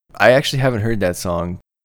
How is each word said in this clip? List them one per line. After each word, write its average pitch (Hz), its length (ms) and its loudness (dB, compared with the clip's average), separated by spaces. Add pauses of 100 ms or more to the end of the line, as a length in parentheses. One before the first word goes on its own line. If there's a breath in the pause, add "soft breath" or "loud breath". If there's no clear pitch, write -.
(180)
I 110 140 6
actually 139 280 0
haven't 123 220 0
heard 113 180 -2
that 107 160 0
song. 87 440 -6 (260)